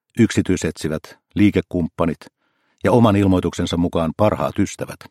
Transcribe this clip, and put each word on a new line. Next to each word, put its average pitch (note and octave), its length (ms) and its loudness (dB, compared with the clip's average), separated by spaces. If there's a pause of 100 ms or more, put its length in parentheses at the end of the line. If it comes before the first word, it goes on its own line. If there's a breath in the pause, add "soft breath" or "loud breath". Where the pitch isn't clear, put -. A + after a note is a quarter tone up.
(180)
yksityisetsivät, F2 840 -2 (320)
liikekumppanit F2 840 0 (680)
ja G2 80 2
oman A2+ 240 4
ilmoituksensa F#2 600 0
mukaan E2+ 400 -2
parhaat D2+ 420 0
ystävät, - 420 -6 (100)